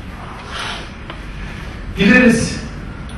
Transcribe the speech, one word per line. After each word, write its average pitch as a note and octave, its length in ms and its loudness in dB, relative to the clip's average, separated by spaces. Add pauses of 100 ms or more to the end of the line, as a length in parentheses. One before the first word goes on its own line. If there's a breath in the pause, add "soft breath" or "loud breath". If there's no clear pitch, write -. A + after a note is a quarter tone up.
(2000 loud breath)
Dileriz, A#3 680 6 (540)